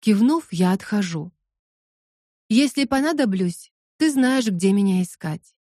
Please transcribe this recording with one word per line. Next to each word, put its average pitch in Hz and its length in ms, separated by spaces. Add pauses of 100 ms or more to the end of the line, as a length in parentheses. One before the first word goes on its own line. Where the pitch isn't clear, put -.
Кивнув, 233 500
я 180 220
отхожу. 180 600 (1160)
"Если 277 360
понадоблюсь, 262 840 (280)
ты 311 120
знаешь, 262 360
где 190 260
меня 196 300
искать". - 600